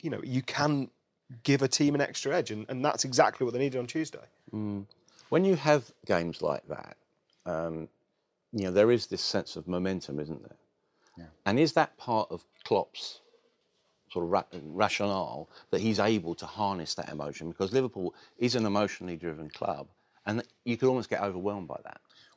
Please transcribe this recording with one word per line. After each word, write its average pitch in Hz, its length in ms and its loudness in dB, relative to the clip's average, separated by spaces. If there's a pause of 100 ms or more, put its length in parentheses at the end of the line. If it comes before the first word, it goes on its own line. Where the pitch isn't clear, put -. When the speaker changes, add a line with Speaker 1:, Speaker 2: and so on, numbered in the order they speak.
Speaker 1:
you 160 100 -6
know, 110 140 -6
you 131 180 -2
can 147 480 0 (540)
give 139 180 4
a 131 60 4
team 143 260 4
an 143 60 2
extra - 340 -2
edge, 175 160 0
and, 107 180 -8
and 131 160 -4
that's - 200 2
exactly 131 400 4
what 120 80 0
they 123 80 0
needed 131 180 0
on 123 80 -4
Tuesday. 156 400 -6 (260)
Speaker 2:
Mm. 104 340 -4 (420)
When 165 160 4
you 190 100 6
have 147 380 4 (140)
games 85 360 0
like 76 240 0
that, - 300 -12 (500)
um, 82 420 -4 (640)
you 104 120 -2
know, 90 80 -2
there 104 180 8
is 117 160 4
this - 160 -6
sense - 320 -4
of 82 140 -10
momentum, 90 500 -2
isn't 76 240 -8
there? - 140 -20 (600)
Speaker 3:
Yeah. 87 80 -18 (220)
Speaker 2:
And 110 140 4
is 160 140 4
that 156 240 2
part 110 320 -2
of 87 140 -8 (200)
Klopp's - 560 -2 (920)
sort 87 140 -2
of 85 60 -2
ra-, 92 140 2 (200)
rationale 90 840 -2 (220)
that 90 100 2
he's 107 200 2
able 101 360 2
to - 100 -14
harness 98 480 -4
that - 160 -10
emotion? 73 380 -8
Because 95 240 -4
Liverpool 110 420 0 (240)
is 120 160 2
an 113 120 2
emotionally 98 500 0
driven 78 340 -8
club, 71 380 -6 (380)
and 107 160 -2 (220)
you 120 120 0
could 131 120 4
almost 127 220 0
get 95 100 -2
overwhelmed 98 460 -4
by 73 180 -10
that. - 160 -16 (360)